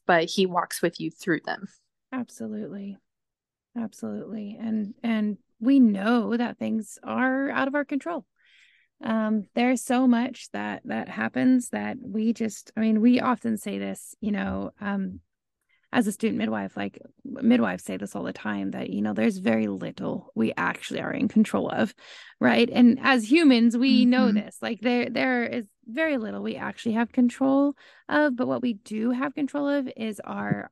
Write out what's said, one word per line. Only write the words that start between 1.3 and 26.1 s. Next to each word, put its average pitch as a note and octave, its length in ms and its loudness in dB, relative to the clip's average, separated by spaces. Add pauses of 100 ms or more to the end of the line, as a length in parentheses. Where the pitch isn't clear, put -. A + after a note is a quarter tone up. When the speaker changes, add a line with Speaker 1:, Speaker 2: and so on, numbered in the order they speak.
Speaker 1:
them. - 240 -8 (440)
Speaker 2:
Absolutely. G#3+ 840 -10 (840)
Absolutely. G#3+ 800 -10
And, A3 440 -4
and G#3+ 340 -2 (240)
we C4+ 200 6
know G#3+ 560 4
that A3+ 220 -4
things A3 440 -6
are C4 480 -2
out C4+ 180 -2
of C4+ 60 -2
our C#4+ 100 -2
control. D4+ 400 -6 (800)
Um, A3 400 0 (100)
there's B3 280 2
so B3+ 240 2
much A#3+ 460 0
that, G#3 340 -6
that A3 240 -6
happens B3 600 2
that G#3 300 -6
we A3 320 -2
just, - 420 -6
I A3 60 -4
mean, A3 220 4
we B3 180 6
often A#3 380 0
say G3 200 -6
this, G3 420 -8
you G#3+ 120 -2
know, G3 480 -4
um, G3 400 -4 (720)
as A#3 140 2
a G#3 60 0
student G#3 260 -2
midwife, G#3 380 -4
like, G3 240 -6 (240)
midwives A3+ 600 2
say F#3+ 120 -8
this G3 200 -10
all F#3+ 80 -6
the F#3 80 -6
time, G#3 400 -6
that, F#3+ 180 -8
you G3+ 100 -4
know, G#3 140 -2
there's G#3+ 240 0
very F#3 280 0
little - 680 -6
we A3+ 220 0
actually - 440 -4
are - 120 -6
in - 160 -2
control G#3 420 2
of, - 240 -2 (460)
right? A#3 300 4
And A#3+ 300 6
as A#3+ 300 2
humans, B3 480 6
we A#3+ 260 4
know A#3+ 220 4
Speaker 1:
Mm-hmm. G#3 120 2
Speaker 2:
this, - 220 -6
like, A3+ 200 -4
there, B3 280 0
there B3 360 0
is A3+ 220 -6 (200)
very C#4+ 320 -2